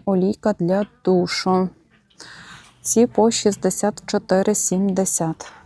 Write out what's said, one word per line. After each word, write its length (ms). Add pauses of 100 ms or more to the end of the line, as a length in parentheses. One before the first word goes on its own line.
олійка 540
для 260 (200)
душу. 640 (1120)
Ці 260
по 240
шістдесят 760
чотири 500
сімдесят. 960 (140)